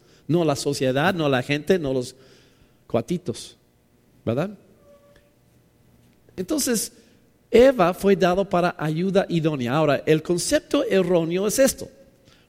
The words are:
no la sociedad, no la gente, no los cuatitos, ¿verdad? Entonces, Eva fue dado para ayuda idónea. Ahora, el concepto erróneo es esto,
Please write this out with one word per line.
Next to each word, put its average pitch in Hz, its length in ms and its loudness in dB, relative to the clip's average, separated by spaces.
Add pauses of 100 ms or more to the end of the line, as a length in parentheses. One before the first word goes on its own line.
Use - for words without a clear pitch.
(300)
no 165 160 2
la 143 100 0
sociedad, 143 580 -2
no 160 140 -2
la 131 160 0
gente, 151 340 0
no 143 140 -4
los 127 240 -6 (720)
cuatitos, - 720 -6 (640)
¿verdad? 165 340 -4 (1800)
Entonces, 247 560 -4 (600)
Eva 226 400 6
fue 196 220 2
dado 180 340 0
para 175 300 0
ayuda 175 500 0
idónea. 147 460 0
Ahora, 147 320 2
el 156 160 2
concepto 285 600 -2
erróneo 180 640 0
es 208 140 -2
esto, - 280 0 (600)